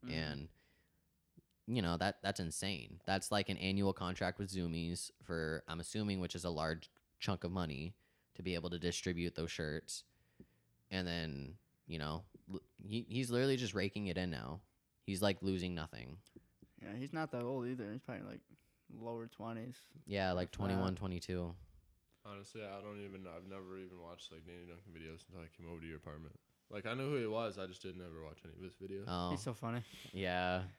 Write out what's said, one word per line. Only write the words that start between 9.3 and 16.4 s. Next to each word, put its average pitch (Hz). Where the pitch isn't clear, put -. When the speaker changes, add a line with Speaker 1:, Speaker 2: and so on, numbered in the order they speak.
Speaker 2:
those 82
shirts. 78
And 92
then, 80
you 82
know, 76
l-, 92
he, 107
he's 120
literally 131
just 120
raking 101
it 87
in 90
now. 71
He's, 95
like, 101
losing 92
nothing. 76